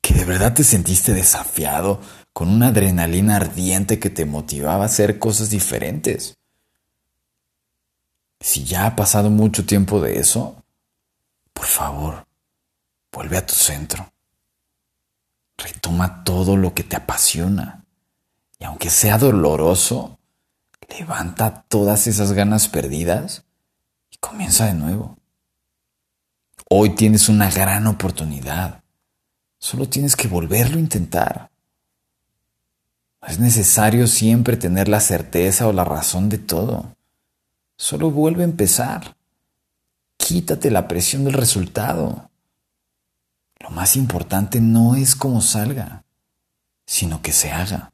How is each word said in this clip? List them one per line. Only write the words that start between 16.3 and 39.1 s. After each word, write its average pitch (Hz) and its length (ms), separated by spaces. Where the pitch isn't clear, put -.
lo 92 160
que - 80
te - 140
apasiona. - 920
Y - 60
aunque - 260
sea 107 300
doloroso, 87 960
levanta 110 760
todas 101 400
esas 101 260
ganas 101 340
perdidas 82 800
y - 60
comienza - 480
de 101 80
nuevo. 85 440
Hoy 98 260
tienes 107 340
una 104 200
gran 95 380
oportunidad. 82 960
Solo 131 300
tienes 139 260
que - 120
volverlo 101 500
a 165 40
intentar. - 680
No - 60
es 80 120
necesario 113 680
siempre 117 480
tener 95 320
la 104 120
certeza 95 680
o 107 60
la 92 100
razón 92 460
de 104 80
todo. - 580
Solo 151 340
vuelve 160 320
a - 20
empezar. 165 680